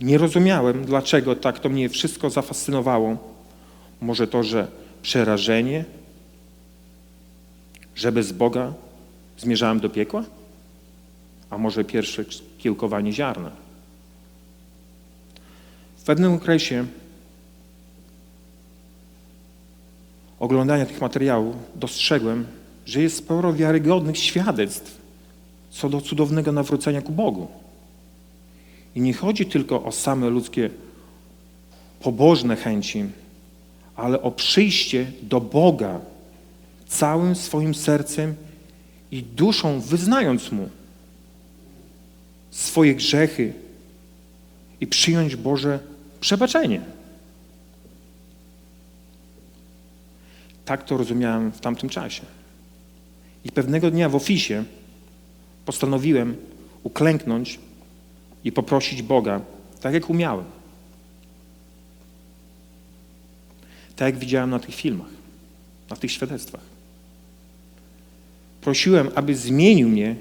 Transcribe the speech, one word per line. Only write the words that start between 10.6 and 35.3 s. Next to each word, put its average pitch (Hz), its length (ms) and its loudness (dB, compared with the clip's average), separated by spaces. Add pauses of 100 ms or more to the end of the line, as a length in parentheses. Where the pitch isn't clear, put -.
A 101 80 -8
może 110 260 0
pierwsze 107 400 -4 (340)
kiełkowanie 104 540 -2
ziarna? 107 380 -4 (2500)
W - 60 -20
pewnym 175 300 4
okresie 160 540 0 (3500)
oglądania 131 460 2
tych - 140 -12
materiałów 120 560 0 (180)
dostrzegłem, 117 720 -2 (400)
że 131 160 -2
jest 160 140 0
sporo 170 360 0
wiarygodnych 156 680 2
świadectw 151 840 -2 (680)
co - 180 -6
do 139 120 -2
cudownego 151 520 0
nawrócenia 143 500 0
ku 156 100 -8
Bogu. 131 360 -2 (1500)
I 123 60 -6
nie 127 140 2
chodzi 208 320 0
tylko 139 380 -2
o 117 80 -6
same 131 380 0
ludzkie, 117 400 -2 (1300)
pobożne 123 560 4
chęci, 104 480 -4 (920)
ale 123 260 -2
o 127 80 0
przyjście 135 840 0 (100)
do 117 180 0